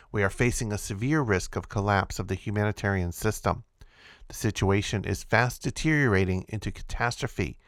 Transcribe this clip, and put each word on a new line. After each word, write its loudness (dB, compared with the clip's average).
We 0
are 4
facing 0
a -2
severe 0
risk 2
of -6
collapse 0
of -4
the -2
humanitarian 0
system. -2
The -16
situation 0
is -4
fast 2
deteriorating 2
into -6
catastrophe, -4